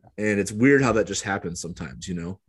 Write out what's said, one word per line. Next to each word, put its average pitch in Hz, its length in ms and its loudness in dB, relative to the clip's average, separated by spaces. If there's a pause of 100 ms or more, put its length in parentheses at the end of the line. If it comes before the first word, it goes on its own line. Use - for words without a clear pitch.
(180)
And 104 220 2
it's 95 120 -2
weird 135 300 6
how 120 120 4
that 107 140 4
just 98 160 -4
happens 95 380 -4
sometimes, 82 460 -12
you 92 80 -6
know? 87 340 -8